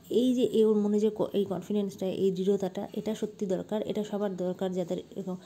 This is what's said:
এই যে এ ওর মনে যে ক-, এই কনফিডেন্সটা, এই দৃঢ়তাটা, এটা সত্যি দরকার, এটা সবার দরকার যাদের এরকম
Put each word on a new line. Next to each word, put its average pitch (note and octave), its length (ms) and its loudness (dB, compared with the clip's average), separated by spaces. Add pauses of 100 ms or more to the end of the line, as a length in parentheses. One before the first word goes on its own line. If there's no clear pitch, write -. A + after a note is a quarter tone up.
(100)
এই B3 240 4
যে B3 100 2
এ A3 200 4
ওর G#3+ 120 6
মনে G#3 240 2
যে G#3+ 100 4
ক-, - 220 -2
এই G3+ 120 2
কনফিডেন্সটা, G3 640 -4
এই F#3+ 240 2
দৃঢ়তাটা, F#3+ 640 0
এটা G#3+ 220 -4
সত্যি G#3 320 -6
দরকার, F#3 360 -2
এটা G#3 220 -2
সবার G3+ 320 -4
দরকার F#3 360 -2
যাদের F3+ 260 -2
এরকম F#3 480 -8